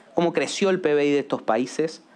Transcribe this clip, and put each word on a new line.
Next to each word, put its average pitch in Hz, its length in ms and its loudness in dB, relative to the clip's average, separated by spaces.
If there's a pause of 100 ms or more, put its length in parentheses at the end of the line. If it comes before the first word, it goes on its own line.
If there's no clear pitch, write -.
(140)
cómo 170 180 2
creció 160 380 0
el 185 100 0
P 151 140 2
B 147 120 2
I 143 60 2
de 143 80 4
estos 127 200 -4
países 131 600 -2 (140)